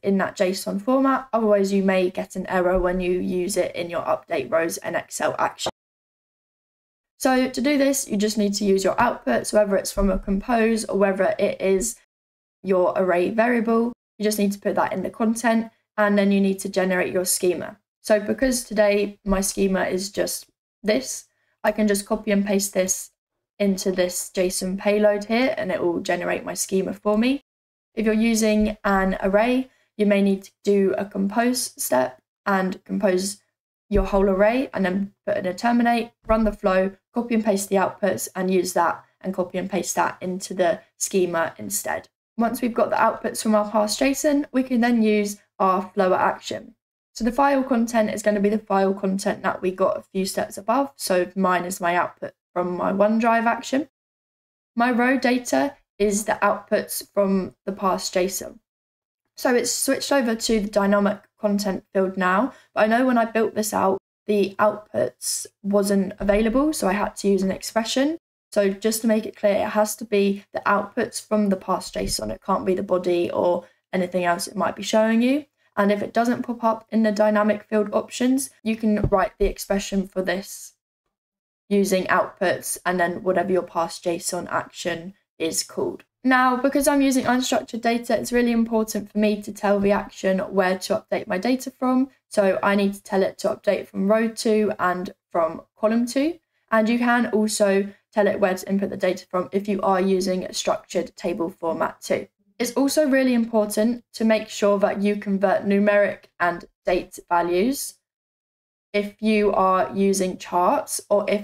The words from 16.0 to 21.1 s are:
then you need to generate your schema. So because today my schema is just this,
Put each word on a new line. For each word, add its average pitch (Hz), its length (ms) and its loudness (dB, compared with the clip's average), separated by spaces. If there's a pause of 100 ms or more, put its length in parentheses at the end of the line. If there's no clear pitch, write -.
then 202 160 4
you 196 80 4
need 196 180 0
to - 80 -8
generate 185 460 -2
your 180 100 0
schema. 180 540 -2 (240)
So 214 180 2
because 240 460 -2
today 202 580 0
my 190 160 0
schema 196 460 0
is 185 260 -4
just - 360 -4 (360)
this, - 460 -2 (340)